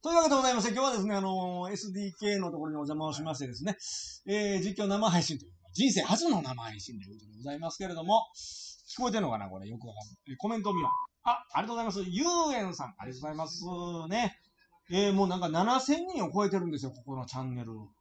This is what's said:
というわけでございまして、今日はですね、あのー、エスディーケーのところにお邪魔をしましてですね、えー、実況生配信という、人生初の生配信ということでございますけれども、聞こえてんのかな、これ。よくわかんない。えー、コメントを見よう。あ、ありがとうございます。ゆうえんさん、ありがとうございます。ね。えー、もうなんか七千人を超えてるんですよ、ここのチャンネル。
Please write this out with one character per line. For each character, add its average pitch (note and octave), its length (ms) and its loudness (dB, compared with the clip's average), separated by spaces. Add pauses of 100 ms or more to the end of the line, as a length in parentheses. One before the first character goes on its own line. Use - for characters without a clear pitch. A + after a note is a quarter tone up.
と D#4+ 100 -2
い - 40 2
う - 20 10
わ E4 60 8
け D#4+ 60 6
で C#4 80 6
ご C4+ 60 6
ざ B3+ 80 4
い B3 40 4
ま A#3 60 4
し F#3+ 40 2
て、 A3+ 80 2
今 B3+ 100 2
日 - 20 4
は C4+ 80 4
で A#3 60 0
す F#3+ 80 0
ね、 G#3 100 0
あ G3 40 2
の F#3 480 -2
ー、 G3+ 40 -4
エ G3+ 40 -4
ス G3+ 160 -8
デ G3+ 160 -4
ィ F#3 40 -8
ー - 60 -18
ケ G#3 180 2
ー - 20 0
の F3 140 -2
と D3+ 60 -6
こ D#3 80 -4
ろ D#3 40 -4
に D3+ 60 -4
お D3+ 100 -4
邪 D3 80 -4
魔 D#3 120 -2
を D#3 60 -2
し C#3+ 100 -6
ま D#3 120 -4
し C3 40 -8
て C#3+ 80 -6
で B2 80 -8
す A#2 100 -10
ね、 F#3+ 120 -2 (500)
え G3+ 300 0
ー、 F3+ 60 0
実 G#3 220 -2
況 - 20 0
生 G3+ 240 4
配 E3+ 120 6
信 D#3 160 -2
と - 60 -12
い - 40 -20
う、 - 40 -20 (200)
人 A#3 200 4
生 - 100 4
初 D#4 260 4
の A3 120 4
生 B2+ 220 -6
配 G#2+ 180 -10
信 A2+ 200 -12
と F#2+ 100 -14
い - 20 -16
う A2 60 -18
こ G#2 60 -20
と - 20 -20
で G#2+ 100 -20
ご A2 60 -16
ざ C#3+ 120 -6
い D3 40 -8
ま E3 120 -4
す - 80 -12
け F#3+ 100 -6
れ F3+ 60 -6
ど E3 100 -6
も、 G#3+ 180 6 (760)
聞 A#3 60 -2
こ B3 60 2
え G#3+ 40 0
て A3 60 2
ん G#3 40 2
の C#3+ 80 0
か A2 80 -2
な、 G2+ 100 -6
こ F#2+ 100 -10
れ。 G2 100 -10
よ A#2 80 -10
く A#2+ 100 -12
わ A2 80 -14
か G#2+ 100 -12
ん - 20 -18
な - 80 -20
い。 - 20 -20 (120)
え C#3 40 -8
ー、 - 60 -8
コ G#3 100 -4
メ A#3 80 0
ン G#3+ 60 -2
ト G#3 80 0
を F#3+ 40 2
見 F3 60 2
よ D3 60 0
う。 C3 40 2 (340)
あ、 A#3+ 280 2
あ D#3 100 2
り - 0 -
が - 0 -
と G#3+ 40 -2
う - 40 -6
ご A#3 60 -4
ざ A#3 60 -2
い - 20 -2
ま G#3+ 80 0
す。 G3 160 -2
ゆ G3 160 0
う E4+ 40 4 (260)
え B3+ 80 0
ん F3+ 120 -2
さ C#3+ 100 -6
ん、 A#2 120 -12
あ G2+ 100 -12
り B2+ 60 -8
が - 20 -8
と B2+ 40 -14
う - 40 -12
ご D3+ 60 -6
ざ D3+ 60 -6
い - 20 -8
ま D#3 120 -4
す。 E3+ 160 -10 (440)
ね。 A3 300 0 (520)
え G3 200 4
ー、 - 20 4
も G3 120 6
う F#3+ 40 2
な F3+ 80 0
ん F3+ 40 -2
か F3 80 0
七 G3+ 320 4
千 D#4 260 2
人 E4+ 180 -2
を D#3+ 80 -2
超 G3+ 140 4
え F#3+ 40 4
て G3 80 2
る F3 80 0
ん E3 40 -2
で D3 80 -4
す C3+ 60 -6
よ、 B2 80 -6
こ A#2+ 120 -18
こ C3+ 120 -6
の B2 100 -6
チ B2+ 100 -10
ャ C3 60 -4
ン C3 120 -4
ネ B2 100 -6
ル。 A2+ 80 -10 (280)